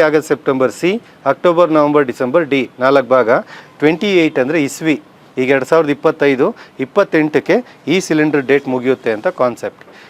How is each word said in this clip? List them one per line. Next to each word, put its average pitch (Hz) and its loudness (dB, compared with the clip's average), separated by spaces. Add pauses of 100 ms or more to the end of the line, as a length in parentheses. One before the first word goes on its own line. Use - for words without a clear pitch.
ಆಗಸ್ಟ್, 151 0
ಸೆಪ್ಟೆಂಬರ್ 131 -2
ಸಿ, 175 -2 (420)
ಅಕ್ಟೋಬರ್, 170 2
ನವೆಂಬರ್, 147 2
ಡಿಸೆಂಬರ್ 135 -2
ಡಿ, 135 0 (200)
ನಾಲ್ಕು 135 2
ಭಾಗ. 120 2 (500)
ಟ್ವೆಂಟಿ 175 0 (120)
ಏಯ್ಟ್ 156 0
ಅಂದರೆ 151 -4 (100)
ಇಸ್ವಿ, 160 -4 (460)
ಈಗ 131 -2
ಎರಡು 131 -2
ಸಾವಿರದ 160 2
ಇಪ್ಪತ್ತೈದು, 143 0 (400)
ಇಪ್ಪತ್ತೆಂಟಕ್ಕೆ 160 0 (380)
ಈ 185 2 (100)
ಸಿಲಿಂಡರ್ 151 0
ಡೇಟ್ 139 2
ಮುಗಿಯುತ್ತೆ 123 -2
ಅಂತ 107 -6 (140)
ಕಾನ್ಸೆಪ್ಟ್. 117 -6 (260)